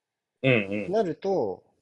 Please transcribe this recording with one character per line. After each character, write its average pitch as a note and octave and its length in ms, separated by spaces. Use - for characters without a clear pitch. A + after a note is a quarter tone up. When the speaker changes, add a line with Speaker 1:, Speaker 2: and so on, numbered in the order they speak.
Speaker 1:
う C3+ 40
ん、 G#2 380
う - 20
ん。 F3 40
Speaker 2:
な A3 100
る E3+ 140
と、 C#3+ 460